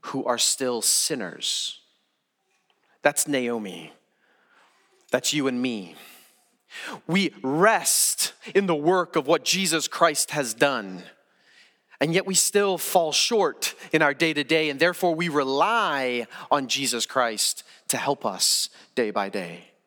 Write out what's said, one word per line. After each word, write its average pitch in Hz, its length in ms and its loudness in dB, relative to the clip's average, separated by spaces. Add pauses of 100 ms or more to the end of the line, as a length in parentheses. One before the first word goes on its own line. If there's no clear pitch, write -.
who 135 240 -6
are 120 120 0
still 123 460 0
sinners. - 960 -2 (1200)
That's 143 260 0
Naomi. 110 640 -4 (1160)
That's 127 220 0
you 147 140 0
and 123 120 -2
me. 104 360 -6 (1120)
We 180 340 0
rest 160 920 2 (200)
in 196 140 2
the 170 80 2
work 165 400 2
of 147 100 0
what 156 180 2
Jesus 165 440 0
Christ - 440 2
has 135 220 -2
done, 110 500 -2 (960)
and 156 140 0
yet 190 140 0
we 190 80 -2
still 196 420 2
fall 165 340 2
short 180 600 0 (180)
in 156 120 4
our 143 100 4
day-to-day, 156 560 0
and 139 100 -6
therefore 170 360 2
we 175 140 -4
rely 143 1000 0 (240)
on 135 160 0
Jesus 120 400 -2
Christ 117 560 -2 (240)
to - 100 -2
help 139 260 -2
us - 460 0 (240)
day 113 160 0
by 101 200 -2
day. 87 400 -8 (180)